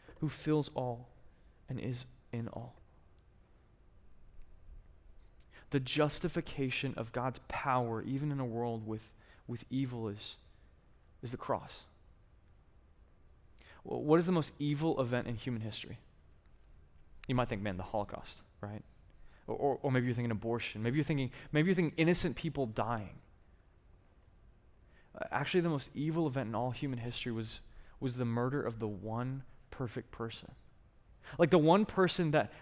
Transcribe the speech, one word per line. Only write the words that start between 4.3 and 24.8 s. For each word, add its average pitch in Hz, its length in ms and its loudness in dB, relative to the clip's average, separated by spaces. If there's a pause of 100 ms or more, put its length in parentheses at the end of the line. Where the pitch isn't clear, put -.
The 139 100 4
justification 143 1120 0
of 113 160 -6
God's 127 380 -4
power, 120 520 0
even 139 300 -2
in 139 80 -2
a 131 60 0
world 113 420 -2
with, 110 240 -6 (340)
with 120 240 -8
evil, 123 380 -2
is, 104 300 -8 (840)
is 120 100 -8
the - 60 -8
cross. - 460 -6 (2000)
Wh-, 123 200 -4
what 156 160 8
is 165 60 2
the 180 60 2
most 165 260 2
evil 147 440 2
event 120 260 0
in 117 80 -4
human 117 240 -4
history? 110 380 -8 (1300)
You 127 80 2
might 123 140 2
think, 101 120 -2
"Man, 101 140 -2
the 90 80 -4
Holocaust," - 580 -6 (200)
right? 104 220 -10 (640)
Or, 110 80 -4
or, 139 260 2
or 139 100 2
maybe 127 160 4
you're 120 80 2
thinking 120 160 0
abortion. 113 520 -2
Maybe 123 140 2
you're 147 80 2
thinking, 139 260 0 (220)
maybe 156 140 6
you're 190 80 6
thinking 160 220 2
innocent 165 380 4
people 143 300 0
dying. 113 540 -2 (2000)